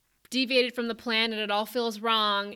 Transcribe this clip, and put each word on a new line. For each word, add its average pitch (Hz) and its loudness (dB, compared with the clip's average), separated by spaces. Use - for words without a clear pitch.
deviated 247 2
from 233 -2
the 226 -4
plan 226 0
and 214 -4
it 208 -2
all 208 0
feels 226 -2
wrong. 208 0